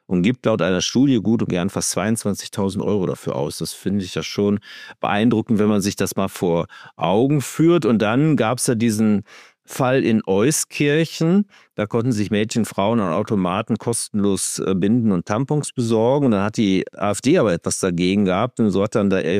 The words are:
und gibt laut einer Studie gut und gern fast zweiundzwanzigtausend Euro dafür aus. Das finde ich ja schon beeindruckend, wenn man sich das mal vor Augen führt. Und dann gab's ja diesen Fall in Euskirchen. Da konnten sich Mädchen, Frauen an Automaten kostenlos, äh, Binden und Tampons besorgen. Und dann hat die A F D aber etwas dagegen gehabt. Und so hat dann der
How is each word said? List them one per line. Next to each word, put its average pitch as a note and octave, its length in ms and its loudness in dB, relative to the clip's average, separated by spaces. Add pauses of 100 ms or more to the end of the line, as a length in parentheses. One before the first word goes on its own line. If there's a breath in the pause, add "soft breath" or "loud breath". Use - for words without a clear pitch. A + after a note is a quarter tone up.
und F2+ 160 2
gibt A#2+ 220 0
laut A2 160 2
einer F2+ 200 0
Studie B2+ 400 2
gut A2 200 2
und G#2+ 80 -4
gern F2+ 200 -2
fast - 220 -4
zweiundzwanzigtausend G2+ 920 -4
Euro G2 220 -2
dafür - 320 -6
aus. D2 220 -6
Das D#2+ 120 -8
finde G2 320 -4
ich F#2 120 -12
ja F#2 80 -6
schon G#2 360 0 (400 loud breath)
beeindruckend, A2 600 0
wenn G#2+ 100 2
man G#2+ 100 2
sich F#2+ 160 -2
das - 220 -4
mal G2 100 0
vor E2+ 400 -2 (300 loud breath)
Augen A#2 420 2
führt. E3 460 2
Und A2 160 2
dann C3 340 2
gab's A#2 320 0
ja C3 80 2
diesen G#2+ 480 2 (400 loud breath)
Fall C3 400 0
in A2 220 2
Euskirchen. D#3 1200 0 (280 soft breath)
Da G#2 100 -4
konnten A#2 260 -2
sich G#2 180 -2
Mädchen, G#2+ 360 0
Frauen G#2+ 340 0
an F#2 140 0
Automaten G2+ 640 -2
kostenlos, G2+ 840 -2
äh, - 160 -2
Binden G#2+ 380 2
und F2 140 -2
Tampons C#3 440 -2
besorgen. A#2+ 540 2
Und B2 60 2
dann G2 120 2
hat G#2 140 -4
die G2 260 2 (100)
A G#2 180 -2
F G2+ 100 -6
D D3+ 160 4
aber A2+ 160 2
etwas F2 260 -4
dagegen F#2 460 2
gehabt. F#2+ 340 0
Und A2 120 2
so F#2+ 120 2
hat G#2+ 120 -2
dann G#2 140 2
der F#2 140 0 (160)